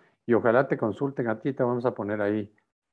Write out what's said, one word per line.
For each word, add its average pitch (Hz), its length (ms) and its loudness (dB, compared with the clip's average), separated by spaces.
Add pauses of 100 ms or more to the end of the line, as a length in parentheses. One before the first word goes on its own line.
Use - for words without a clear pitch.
(260)
y 117 80 2
ojalá 117 340 4
te 139 100 -2
consulten 131 500 -4
a 110 120 -2
ti, 139 140 -4
te 131 100 -2
vamos 123 220 0
a 120 80 0
poner 104 280 -4
ahí 104 320 -2 (400)